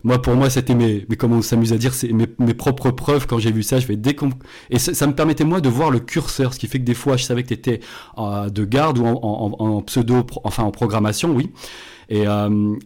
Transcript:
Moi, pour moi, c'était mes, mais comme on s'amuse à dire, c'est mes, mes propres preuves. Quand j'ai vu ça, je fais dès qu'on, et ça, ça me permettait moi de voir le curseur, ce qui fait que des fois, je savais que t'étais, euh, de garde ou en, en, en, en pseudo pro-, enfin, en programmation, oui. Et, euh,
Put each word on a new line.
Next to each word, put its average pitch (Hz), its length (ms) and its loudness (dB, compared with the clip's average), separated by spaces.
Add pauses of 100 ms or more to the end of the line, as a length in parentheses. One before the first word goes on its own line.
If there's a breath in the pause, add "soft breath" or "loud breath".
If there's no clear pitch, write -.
Moi, 123 180 2
pour 123 140 2
moi, 135 140 4
c'était 127 240 0
mes, 110 360 2
mais 113 80 -2
comme 120 160 2
on 117 80 4
s'amuse 113 320 2
à 110 40 2
dire, 123 160 0
c'est 117 200 -4
mes, 113 120 2 (140)
mes 120 140 4
propres 131 380 0
preuves. 139 360 0
Quand 117 120 0
j'ai 110 120 0
vu 110 100 0
ça, 131 180 0
je 127 60 0
fais 104 120 -2
dès 135 180 0
qu'on, 143 140 0 (400 loud breath)
et 123 100 2
ça, 165 140 -2
ça 147 120 0
me 143 80 2
permettait 156 300 2
moi 170 160 2
de 139 100 2
voir 143 220 2
le 117 80 4
curseur, - 540 -2
ce - 60 -12
qui - 80 -8
fait 135 120 -4
que 123 60 -2
des 120 100 0
fois, 135 220 0
je 127 80 -2
savais 123 180 -2
que 123 60 -10
t'étais, 135 320 -2 (360 loud breath)
euh, 101 320 -4
de 104 140 -2
garde 135 340 2
ou 120 80 2
en, 117 160 0
en, 107 380 -2
en, 110 160 0
en 101 80 -2
pseudo 123 460 2
pro-, - 160 -10
enfin, 110 180 -2
en 104 80 0
programmation, 107 600 0
oui. 139 200 0 (580 loud breath)
Et, 104 180 2
euh, 104 480 2 (100)